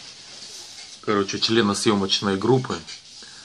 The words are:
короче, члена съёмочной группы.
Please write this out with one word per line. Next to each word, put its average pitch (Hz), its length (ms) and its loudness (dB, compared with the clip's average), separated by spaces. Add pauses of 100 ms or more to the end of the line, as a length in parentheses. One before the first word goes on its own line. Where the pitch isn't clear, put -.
(1040)
короче, 101 360 0
члена 110 360 4
съёмочной 98 640 2
группы. 113 400 2 (680)